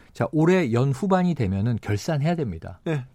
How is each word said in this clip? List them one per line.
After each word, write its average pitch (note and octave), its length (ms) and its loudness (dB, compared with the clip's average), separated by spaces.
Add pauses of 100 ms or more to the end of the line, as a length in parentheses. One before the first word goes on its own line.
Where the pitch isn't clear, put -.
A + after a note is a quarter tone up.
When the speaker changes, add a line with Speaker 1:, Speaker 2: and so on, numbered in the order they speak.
(120)
Speaker 1:
자, A#2+ 200 -2
올해 D#3+ 400 4
연 C3 180 2
후반이 F3+ 440 2
되면은 G#2 460 0
결산해야 D3 540 -2
됩니다. F#2 500 -8
Speaker 2:
네. D3 300 -4